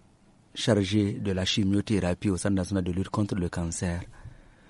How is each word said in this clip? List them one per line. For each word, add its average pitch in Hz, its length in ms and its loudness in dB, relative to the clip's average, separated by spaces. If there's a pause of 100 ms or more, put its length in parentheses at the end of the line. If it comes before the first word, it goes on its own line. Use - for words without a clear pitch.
(560)
chargé 101 580 2
de 107 180 -4
la 92 140 0
chimiothérapie 98 840 2
au 90 80 2
Centre 101 180 0
national 92 280 0
de 90 80 -2
lutte 92 180 -2
contre 107 260 0
le 87 140 0
cancer. 87 520 -4 (680)